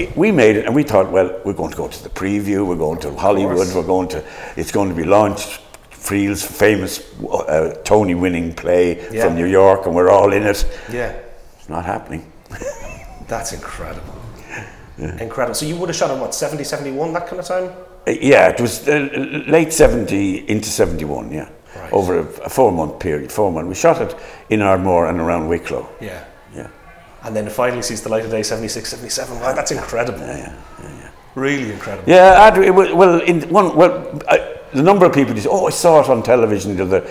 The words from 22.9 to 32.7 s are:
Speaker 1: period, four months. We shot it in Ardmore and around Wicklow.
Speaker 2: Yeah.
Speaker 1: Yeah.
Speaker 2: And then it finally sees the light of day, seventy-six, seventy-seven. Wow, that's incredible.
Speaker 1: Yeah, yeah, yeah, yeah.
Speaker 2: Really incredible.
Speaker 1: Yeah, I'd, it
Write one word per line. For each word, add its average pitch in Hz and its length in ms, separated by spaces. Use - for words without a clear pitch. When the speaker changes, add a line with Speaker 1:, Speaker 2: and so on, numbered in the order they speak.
Speaker 1:
period, 73 320
four 101 200
months. 82 160
We 95 80
shot 160 260
it 101 140
in 110 120
Ardmore 92 460
and 85 120
around 82 280
Wicklow. 82 420
Speaker 2:
Yeah. 92 240
Speaker 1:
Yeah. 62 140
Speaker 2:
And 110 120
then 104 120
it 107 40
finally 123 300
sees 110 220
the 120 60
light 113 160
of 110 60
day, 110 120
seventy-six, 110 460
seventy-seven. 123 500
Wow, 127 140
that's 147 180
incredible. 123 480
Speaker 1:
Yeah, 123 180
yeah, - 160
yeah, - 60
yeah. - 100
Speaker 2:
Really 131 380
incredible. 98 360
Speaker 1:
Yeah, 185 360
I'd, 208 180
it 190 140